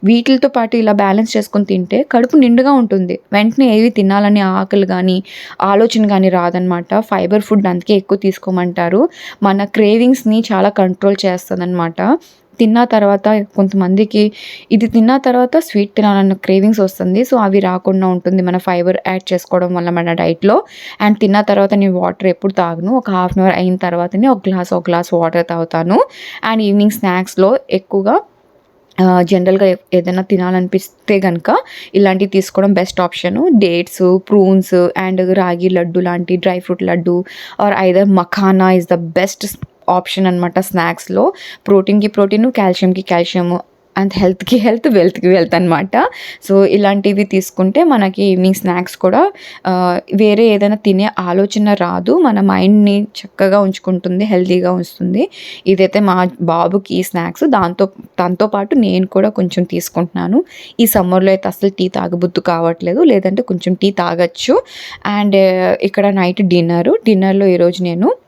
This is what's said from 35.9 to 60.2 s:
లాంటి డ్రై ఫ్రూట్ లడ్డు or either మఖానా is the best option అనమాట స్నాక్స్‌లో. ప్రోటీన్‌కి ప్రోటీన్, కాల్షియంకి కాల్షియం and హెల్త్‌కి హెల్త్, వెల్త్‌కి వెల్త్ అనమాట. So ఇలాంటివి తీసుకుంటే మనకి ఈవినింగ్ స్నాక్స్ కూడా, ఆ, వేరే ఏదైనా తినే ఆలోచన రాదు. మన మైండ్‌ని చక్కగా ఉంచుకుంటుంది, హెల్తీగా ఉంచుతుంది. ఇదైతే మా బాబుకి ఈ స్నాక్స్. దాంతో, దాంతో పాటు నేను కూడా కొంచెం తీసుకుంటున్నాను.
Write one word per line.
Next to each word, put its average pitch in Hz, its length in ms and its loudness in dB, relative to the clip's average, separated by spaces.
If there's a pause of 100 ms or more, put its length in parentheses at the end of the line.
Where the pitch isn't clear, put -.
లాంటి 175 360 -2
డ్రై 180 240 -2
ఫ్రూట్ 180 240 -6
లడ్డు 175 400 -2 (440)
or 202 60 0
either 190 360 2
మఖానా 190 640 2
is 180 100 2
the 170 160 0
best 175 560 -4 (420)
option 185 300 -2
అనమాట 180 320 -2
స్నాక్స్‌లో. 190 760 -2 (340)
ప్రోటీన్‌కి 202 400 2
ప్రోటీన్, 208 440 0
కాల్షియంకి 185 500 0
కాల్షియం 175 580 -2 (420)
and 196 120 -2
హెల్త్‌కి 190 440 0
హెల్త్, 226 300 0
వెల్త్‌కి 190 400 2
వెల్త్ 180 280 2
అనమాట. 170 340 0 (600)
So 196 160 4
ఇలాంటివి 202 580 0
తీసుకుంటే 190 600 0
మనకి 202 400 0
ఈవినింగ్ 190 300 2
స్నాక్స్ 180 440 -4
కూడా, 254 340 2 (360)
ఆ, 180 320 0 (160)
వేరే 208 300 4
ఏదైనా 208 300 2
తినే 202 340 0 (100)
ఆలోచన 196 540 0
రాదు. 180 440 0
మన 240 240 2
మైండ్‌ని 202 600 4
చక్కగా 196 560 -2
ఉంచుకుంటుంది, 185 640 -2
హెల్తీగా 180 460 0
ఉంచుతుంది. 185 580 -4 (380)
ఇదైతే 190 320 2
మా 185 280 2 (140)
బాబుకి 175 540 -2
ఈ 185 80 -2
స్నాక్స్. 175 440 -4
దాంతో, 196 380 0 (340)
దాంతో 180 280 0
పాటు 202 280 -2
నేను 190 320 0
కూడా 190 220 0
కొంచెం 180 340 -4
తీసుకుంటున్నాను. 175 800 -4 (360)